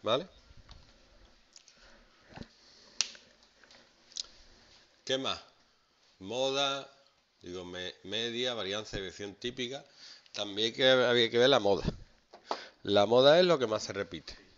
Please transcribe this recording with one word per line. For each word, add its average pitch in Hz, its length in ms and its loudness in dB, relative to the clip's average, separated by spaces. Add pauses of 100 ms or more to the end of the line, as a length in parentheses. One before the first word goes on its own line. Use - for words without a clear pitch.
¿Vale? 131 260 0 (4000)
¿Qué 131 140 -2
más? 104 200 -6 (800)
Moda, 135 720 -4 (500)
digo, 90 220 -12
me-, 90 300 -10 (120)
media, 117 500 -6
varianza, 104 420 -8
desviación 101 380 -10
típica. 123 500 -10 (460)
También 104 420 -4
que, 131 160 4
había 123 400 4
que 117 80 0
ver 123 120 6
la 131 100 4
moda. 101 260 2 (960)
La 101 240 4
moda 135 340 6
es 180 60 6
lo 165 140 2
que 120 80 0
más 107 160 -2
se 107 100 -10
repite. 95 420 -10 (220)